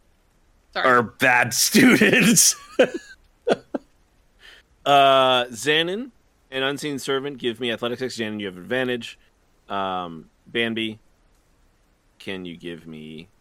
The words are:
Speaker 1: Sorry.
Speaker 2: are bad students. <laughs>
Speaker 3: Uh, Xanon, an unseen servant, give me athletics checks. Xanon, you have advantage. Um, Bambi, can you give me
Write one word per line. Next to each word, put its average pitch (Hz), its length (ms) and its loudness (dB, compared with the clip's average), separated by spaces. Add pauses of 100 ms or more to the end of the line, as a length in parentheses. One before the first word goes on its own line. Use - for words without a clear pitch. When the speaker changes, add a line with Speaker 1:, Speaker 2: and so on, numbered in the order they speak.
(720)
Speaker 1:
Sorry. 175 140 -2
Speaker 2:
are 123 160 6
bad 120 500 2
students. - 1000 4 (220)
<laughs> 254 80 6 (2000)
Speaker 3:
Uh, 135 600 6
Xanon, 160 640 -2 (400)
an 131 120 -4
unseen 139 360 -4
servant, 135 380 -4
give 117 220 -6
me 120 120 -4
athletics 120 300 -6
checks. 123 160 -8
Xanon, 107 220 -6
you 101 80 -6
have 90 100 -12
advantage. 123 640 -6 (480)
Um, 90 640 -8 (180)
Bambi, 113 520 -6 (1160)
can 95 280 -10
you 82 120 -14
give 82 300 -14
me 78 400 -16 (140)